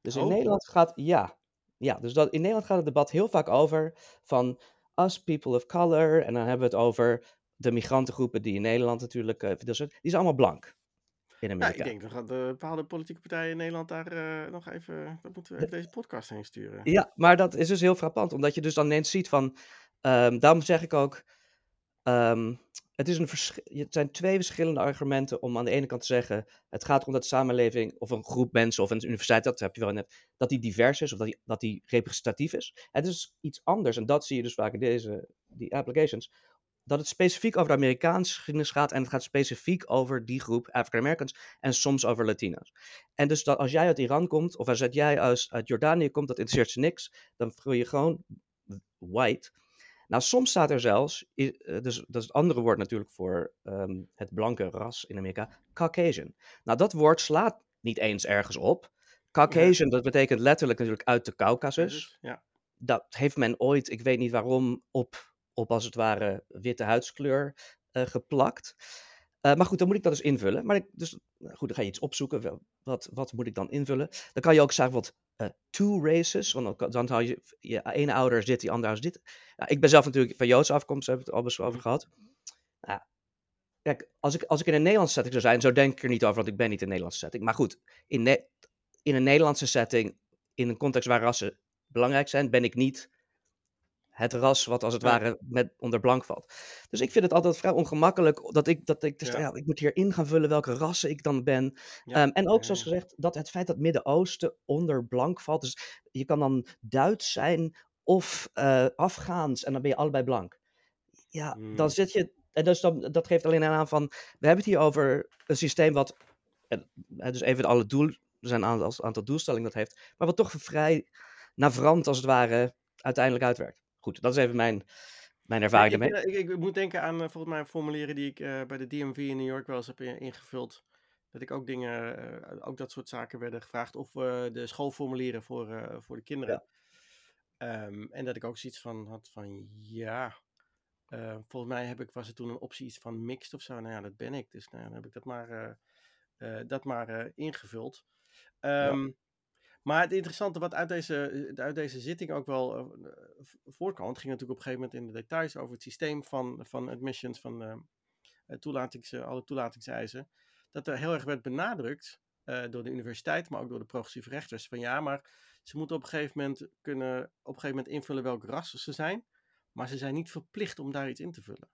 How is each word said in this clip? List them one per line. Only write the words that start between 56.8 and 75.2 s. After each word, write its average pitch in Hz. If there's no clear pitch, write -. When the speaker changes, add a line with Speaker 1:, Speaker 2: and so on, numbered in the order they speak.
Speaker 1:
woord 156
slaat 190
niet 113
eens 104
ergens 101
op. -
Caucasian, 160
Speaker 2:
Ja. 123
Speaker 1:
dat 123
betekent 131
letterlijk 131
natuurlijk 113
uit 120
de -
Caucasus. 123
Speaker 2:
Caucasus, -
ja. 123
Speaker 1:
Dat 123
heeft 139
men 120
ooit, 139
ik 113
weet 123
niet 120
waarom, 123
op, -
op 113
als 117
het 117
ware 104
witte 113
huidskleur, 135
eh, 127
geplakt. -
Eh, 143
maar 175
goed, 185
dan -
moet 196
ik 202
dat 165
dus 143
invullen. 117
Maar 208
ik, 190
dus, -
nou -
goed, 131
dan -
ga 127
je 98
iets 95
opzoeken. 139
Wel, 104
wat, 127
wat 127
moet 117
ik 107
dan 98
invullen? 139
Dan 127
kan 165
je 151
ook 143
zeggen, 127
bijvoorbeeld, -